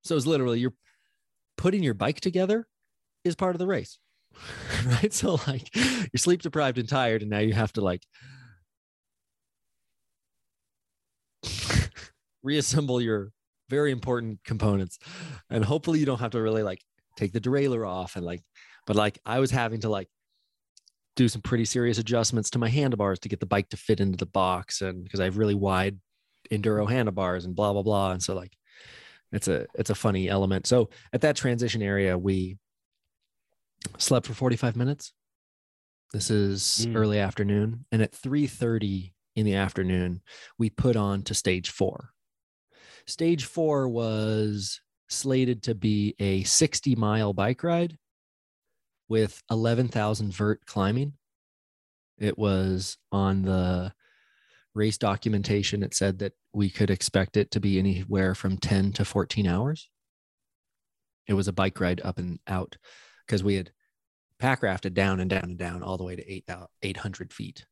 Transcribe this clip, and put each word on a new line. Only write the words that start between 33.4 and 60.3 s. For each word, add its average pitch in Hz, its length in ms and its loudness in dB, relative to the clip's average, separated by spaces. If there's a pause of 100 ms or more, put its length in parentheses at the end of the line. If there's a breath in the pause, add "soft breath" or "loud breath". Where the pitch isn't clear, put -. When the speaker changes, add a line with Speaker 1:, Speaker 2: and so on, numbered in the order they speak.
Speaker 1:
slept - 300 2
for 113 80 -8
forty-five 120 400 0
minutes. 127 380 -4 (1000)
This 104 180 -4
is 104 580 0
Speaker 2:
Mm. 113 80 -2
Speaker 1:
early 107 240 4
afternoon. 104 720 0
And 110 100 4
at 107 100 0
three 139 360 -2
thirty 104 680 -2 (220)
in 107 100 2
the 98 80 2
afternoon, 92 680 0 (360 loud breath)
we 113 100 2
put 120 280 2
on 101 260 0
to 104 120 -8
stage 92 360 -2
four. - 420 -4 (920 loud breath)
Stage 165 380 0
four 147 440 0
was 107 920 0 (280)
slated 131 560 0
to 113 120 -2
be 104 420 2
a 98 240 2
sixty - 540 2
mile 107 360 2
bike 101 300 0
ride 170 360 0 (1120)
with 110 400 0
eleven 117 380 2
thousand 104 460 0
vert 104 340 0
climbing. 117 460 0 (1080)
It 104 180 0
was 95 600 0 (140)
on 95 300 2
the 92 520 0 (800 soft breath)
race 107 240 0
documentation, 101 840 0
it - 120 -6
said 98 260 0
that 101 120 -4 (200)
we 101 180 2
could 101 200 0
expect - 460 2
it 101 140 2
to 104 100 -2
be 98 180 2
anywhere 95 560 2
from 95 220 -2
ten 98 360 0
to 104 120 -2
fourteen 101 420 0
hours. 113 440 -2 (1400)